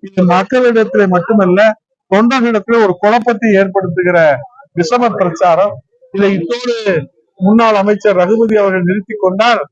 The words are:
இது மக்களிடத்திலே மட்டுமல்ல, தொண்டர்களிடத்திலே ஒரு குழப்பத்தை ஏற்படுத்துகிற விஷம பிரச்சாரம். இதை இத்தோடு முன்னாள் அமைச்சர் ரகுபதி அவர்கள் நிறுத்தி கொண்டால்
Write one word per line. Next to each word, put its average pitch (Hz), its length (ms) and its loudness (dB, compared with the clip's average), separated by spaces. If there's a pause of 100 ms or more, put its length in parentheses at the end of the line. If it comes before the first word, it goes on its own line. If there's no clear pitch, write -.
இது 190 240 -2
மக்களிடத்திலே 214 800 0
மட்டுமல்ல, 180 520 0 (520)
தொண்டர்களிடத்திலே 233 720 0
ஒரு 185 160 0
குழப்பத்தை 226 540 0
ஏற்படுத்துகிற 185 640 0 (580)
விஷம 240 340 0
பிரச்சாரம். 185 640 0 (400)
இதை 196 200 0
இத்தோடு 240 420 -4 (640)
முன்னாள் 214 360 2
அமைச்சர் 202 400 0
ரகுபதி 214 420 0
அவர்கள் 190 300 0
நிறுத்தி 202 280 -6
கொண்டால் 202 460 0 (100)